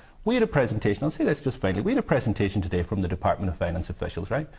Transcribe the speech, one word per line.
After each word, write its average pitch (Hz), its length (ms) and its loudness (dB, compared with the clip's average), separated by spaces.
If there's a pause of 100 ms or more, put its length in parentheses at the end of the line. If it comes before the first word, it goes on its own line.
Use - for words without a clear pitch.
(240)
We 226 100 2
had 240 80 4
a 220 60 4
presentation, 110 560 2
I'll 156 60 0
say 320 140 -2
this 165 160 2
just - 180 -2
finally, 95 220 0
we 208 120 0
had 277 60 2
a 220 40 2
presentation 110 580 2
today 90 220 0
from 98 180 -2
the 87 80 0
Department 90 420 0
of 78 60 -4
Finance 85 320 -2
officials, - 420 -6
right? 147 160 -2 (120)